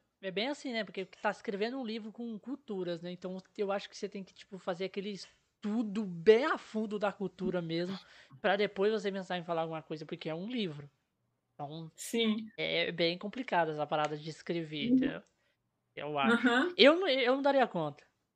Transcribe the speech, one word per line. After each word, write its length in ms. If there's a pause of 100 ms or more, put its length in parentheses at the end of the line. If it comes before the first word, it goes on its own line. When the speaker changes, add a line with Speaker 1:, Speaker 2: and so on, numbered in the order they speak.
(220)
Speaker 1:
é 100
bem 180
assim, 220
né? 120
Porque 220
tá 260
escrevendo 480
um 60
livro 260
com 280
culturas, 600
né? 100
Então 300 (160)
eu 140
acho 180
que 80
você 100
tem 160
que, 100
tipo, 240
fazer 280
aquele 260
estudo 960
bem 400
a 120
fundo 400
da 140
cultura 500
mesmo, 360 (440)
pra 140
depois 360
você 200
pensar 260
em 60
falar 180
alguma 200
coisa, 240
porque 240
é 60
um 140
livro. 400 (720)
Então, 320
Speaker 2:
Sim. 640
Speaker 1:
é 340
bem 260
complicado 540
essa 160
parada 300
de 120
escrever, 600
Speaker 2:
Uhum. 20
Speaker 1:
entendeu? 320 (720)
Eu 240
acho. 240
Speaker 2:
Uhum. 340
Speaker 1:
Eu 220
não, 100
eu 260
não 80
daria 240
conta. 380 (300)